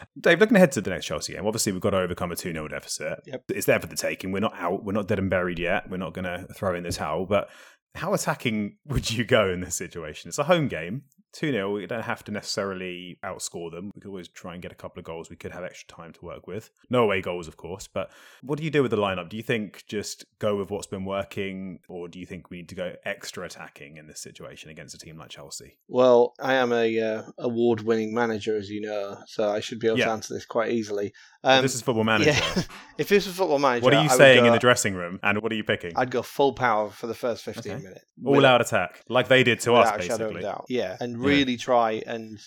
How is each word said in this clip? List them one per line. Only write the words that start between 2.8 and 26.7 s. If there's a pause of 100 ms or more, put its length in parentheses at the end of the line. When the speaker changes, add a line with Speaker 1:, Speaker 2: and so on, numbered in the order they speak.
Speaker 2:
Yep.
Speaker 1:
It's
there
for
the
taking.
We're
not
out.
We're
not
dead
and
buried
yet.
We're
not
gonna
throw
in
the
towel.
But (440)
how
attacking
<laughs>
would
you
go
in
this
situation?
It's
a
home
game. (320)
two
nil,
we
don't
have
to
necessarily
outscore
them.
We
could
always
try
and
get
a
couple
of
goals.
We
could
have
extra
time
to
work
with. (180)
No
away
goals,
of
course,
but (320)
what
do
you
do
with
the
lineup?
Do
you
think
just (140)
go
with
what's
been
working, (100)
or
do
you
think
we
need
to
go (120)
extra
attacking
in
this
situation
against
a
team
like
Chelsea? (100)
Speaker 2:
Well,
I
am